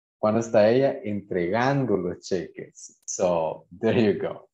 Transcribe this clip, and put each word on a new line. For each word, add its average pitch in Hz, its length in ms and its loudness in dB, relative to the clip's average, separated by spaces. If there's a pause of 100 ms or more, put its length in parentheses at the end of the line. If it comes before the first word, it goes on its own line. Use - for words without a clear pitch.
(240)
Cuando 107 160 2
está 113 300 4
ella 135 340 2
entregando 104 960 -2
los 87 220 -4
cheques. - 840 -8
So, 85 680 -2
there 113 300 0
you 101 180 2
go. - 360 -10